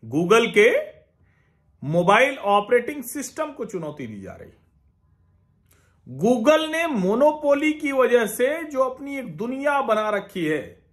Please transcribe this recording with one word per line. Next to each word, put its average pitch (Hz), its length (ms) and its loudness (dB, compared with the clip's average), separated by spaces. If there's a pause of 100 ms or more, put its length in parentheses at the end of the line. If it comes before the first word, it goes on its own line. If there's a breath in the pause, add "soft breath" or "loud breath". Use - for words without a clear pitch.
(100)
Google 175 480 4
के 269 220 6 (1040)
मोबाइल 196 540 4
ऑपरेटिंग 233 680 0
सिस्टम 302 480 -8
को 269 120 -10
चुनौती 151 420 -10
दी 107 140 -14
जा 95 120 -14
रही - 180 -20
है। - 80 -20 (1600)
Google 254 540 2
ने 330 140 0
मोनोपोली 285 880 2
की 302 200 -6
वजह 240 340 2
से 277 360 -2
जो 294 180 -6
अपनी 269 380 -4
एक 180 180 -12
दुनिया 269 440 -2
बना 214 300 0
रखी 190 360 -6
है - 460 -6